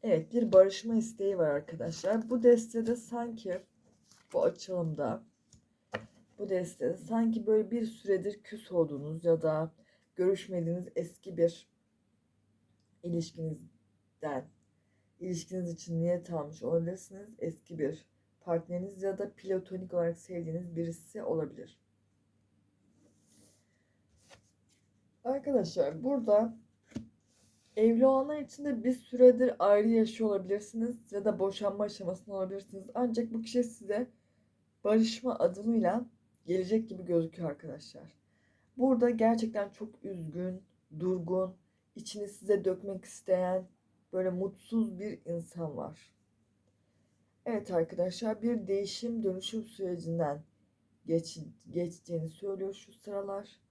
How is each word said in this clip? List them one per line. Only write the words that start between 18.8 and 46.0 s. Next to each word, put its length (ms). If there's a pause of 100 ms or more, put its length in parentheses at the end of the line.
ya 160
da 180
platonik 580
olarak 240
sevdiğiniz 580
birisi 460
olabilir. 580 (3500)
Arkadaşlar 800
burada 520 (1200)
evli 300
olanlar 320
için 260
de 200
bir 80
süredir 680
ayrı 300
yaşıyor 420
olabilirsiniz 840
ya 120
da 140
boşanma 460
aşamasında 520
olabilirsiniz. 580
Ancak 380
bu 100
kişi 220
size 460 (760)
barışma 540
adımıyla 680 (380)
gelecek 440
gibi 160
gözüküyor 460
arkadaşlar. 640 (600)
Burada 340
gerçekten 580
çok 360
üzgün, 580 (380)
durgun, 560 (400)
içini 320
size 360
dökmek 400
isteyen, 640 (440)
böyle 180
mutsuz 680
bir 280
insan 500
var. 400 (1300)